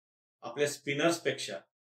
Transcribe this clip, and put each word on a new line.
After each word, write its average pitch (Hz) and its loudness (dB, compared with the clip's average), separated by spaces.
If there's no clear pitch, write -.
आपल्या 139 0
स्पिनर्सपेक्षा 143 0